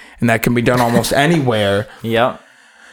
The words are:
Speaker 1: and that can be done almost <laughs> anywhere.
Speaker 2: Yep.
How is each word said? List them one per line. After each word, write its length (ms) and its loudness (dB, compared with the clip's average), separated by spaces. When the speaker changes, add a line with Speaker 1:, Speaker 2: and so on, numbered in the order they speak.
Speaker 1:
and 80 0
that 140 0
can 100 0
be 100 0
done 180 0
almost 320 0
<laughs> 160 0
anywhere. 600 0
Speaker 2:
Yep. 400 -2